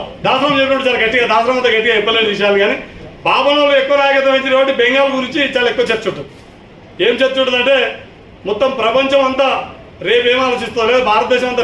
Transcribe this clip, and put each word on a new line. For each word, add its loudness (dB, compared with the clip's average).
దాసరాం 0
చెప్పినప్పుడు 0
చాలా 0
గట్టిగా, 0
దాసరాం 2
అంతా 2
గట్టిగా 2
చెప్పలేని 0
విషయాలు, 0
కానీ 0
బాబులో 2
ఎక్కువ 0
నాయకత్వం 2
వహించిన 0
కాబట్టి 2
బెంగాల్ 2
గురించి -4
చాలా 2
ఎక్కువ -2
చర్చ -4
ఉంటుంది. -12
ఏం 2
చర్చ 0
ఉంటుందంటే 0
మొత్తం 0
ప్రపంచం 2
అంతా 0
రేపు 2
ఏం 0
ఆలోచిస్తుందో, -4
లేదా 2
భారతదేశం 0
అంతా 0